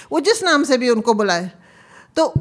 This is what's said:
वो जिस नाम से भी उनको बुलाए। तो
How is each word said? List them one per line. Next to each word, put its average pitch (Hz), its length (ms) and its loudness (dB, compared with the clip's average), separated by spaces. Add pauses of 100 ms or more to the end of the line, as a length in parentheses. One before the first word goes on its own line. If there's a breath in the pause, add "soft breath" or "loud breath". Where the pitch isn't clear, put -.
(120 loud breath)
वो 302 80 0
जिस 403 240 0
नाम 302 200 2
से 254 140 2
भी 247 120 0
उनको 226 240 2
बुलाए। 185 380 -2 (640 loud breath)
तो 320 260 0